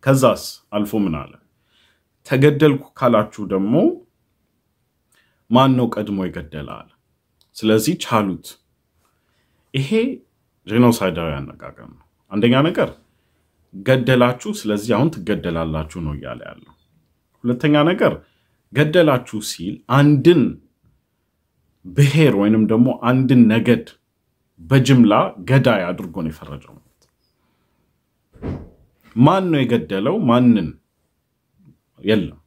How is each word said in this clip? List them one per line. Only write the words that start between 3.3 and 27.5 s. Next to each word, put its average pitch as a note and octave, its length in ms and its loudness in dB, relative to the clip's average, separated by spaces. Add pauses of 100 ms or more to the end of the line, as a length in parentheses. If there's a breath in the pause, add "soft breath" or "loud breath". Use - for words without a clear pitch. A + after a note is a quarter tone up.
ደግሞ G2 260 -4 (1800)
ማን C3 240 4
ነው B2+ 160 -2
ቀድሞ G#2+ 320 -8
የገደለ?" D#2+ 500 -12
አለ። - 180 -20 (640)
ስለዚህ A2 440 0
ቻሉት። G2 480 -4 (1300)
ይሄ C#3 160 -4 (760)
ጄኖሳይዳዊ G2 680 0
አነጋገር - 560 -14
ነው። - 120 -20 (300)
አንደኛ A2 300 2
ነገር E3+ 280 -2 (840)
ገደላችሁ፣ B2 800 0
ስለዚህ G#2+ 380 -4
አሁን B2+ 180 0
ትገደላላችሁ E2 920 -6
ነው D2+ 120 -8
እያለ B1+ 320 -14
ያለው። - 280 -20 (720)
ሁለተኛ B2 400 0
ነገር E3+ 300 0 (600)
ገደላችሁ D3 720 0
ሲል F2 300 -10 (160)
አንድን C#3+ 540 4 (1400)
ብሔር C#3 500 2
ወይንም G#2+ 300 2
ደግሞ A2+ 240 2 (140)
አንድን B2+ 440 2
ነገድ A2+ 380 2 (760)
በጅምላ A#2+ 520 4 (300)
ገዳይ A#2+ 400 2
አድርጎ F2 340 -8
ነው D#2+ 140 -6
የፈረጀው። C#2+ 440 -18 (2500)